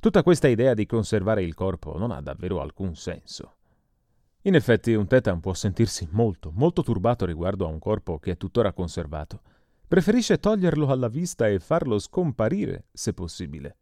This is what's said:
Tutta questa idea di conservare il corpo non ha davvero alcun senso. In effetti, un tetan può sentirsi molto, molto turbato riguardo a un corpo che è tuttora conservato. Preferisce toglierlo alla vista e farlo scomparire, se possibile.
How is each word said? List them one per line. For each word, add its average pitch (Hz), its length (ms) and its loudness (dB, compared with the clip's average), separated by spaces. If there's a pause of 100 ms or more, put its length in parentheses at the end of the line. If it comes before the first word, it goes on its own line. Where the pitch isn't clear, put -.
Tutta 202 220 6
questa 170 260 6
idea 123 240 4
di 107 140 0
conservare 107 560 0
il 82 100 -4
corpo 85 460 -6
non 110 140 -4
ha 73 100 -8
davvero 80 400 -6
alcun 90 320 -8
senso. - 640 -14 (880)
In 196 80 4
effetti, 117 400 4
un 104 140 0
tetan 98 320 2
può 92 140 -4
sentirsi 101 580 -2
molto, 101 420 -2
molto 156 300 0
turbato 113 420 0
riguardo 87 400 -4
a - 20 -4
un 80 120 -8
corpo 92 400 -4
che - 100 -6
è 87 60 -4
tuttora 98 360 0
conservato. 80 720 -8 (460)
Preferisce 196 500 4
toglierlo 175 480 2
alla 131 220 2
vista 123 400 -2
e 101 100 2
farlo 147 400 0
scomparire, 120 960 -2
se - 200 -6
possibile. 78 680 -10